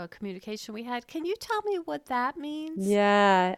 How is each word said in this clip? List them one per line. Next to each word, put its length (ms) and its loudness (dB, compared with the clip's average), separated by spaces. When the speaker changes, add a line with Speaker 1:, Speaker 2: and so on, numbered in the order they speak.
Speaker 1:
a 40 -12
communication 640 -12
we 120 -10
had, 240 -8
can 160 -8
you 100 -2
tell 140 -2
me 220 -2
what 220 -8
that 300 -2
means? 500 -8
Speaker 2:
Yeah, 720 6